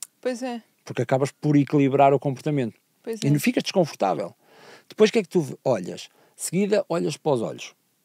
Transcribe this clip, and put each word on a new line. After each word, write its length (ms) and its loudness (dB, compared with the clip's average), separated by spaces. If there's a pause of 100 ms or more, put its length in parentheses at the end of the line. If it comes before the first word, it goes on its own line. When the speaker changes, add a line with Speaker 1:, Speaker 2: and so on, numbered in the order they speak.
(200)
Speaker 1:
Pois 240 -6
é. 180 -8 (220)
Speaker 2:
Porque 180 -6
acabas 300 0
por 240 0
equilibrar 580 4
o 60 4
comportamento. 560 -4 (260)
Speaker 1:
Pois 220 -8
Speaker 2:
E 40 2
Speaker 1:
é. 20 4
Speaker 2:
não 100 4
ficas 240 0
desconfortável. 720 -2 (540)
Depois, 200 4
o 40 -6
que 60 2
é 40 0
que 60 -20
tu 340 -2
olhas? 460 -4 (260)
Seguida, 540 0
olhas 260 -2
para 160 -2
os 100 0
olhos. 320 -10 (320)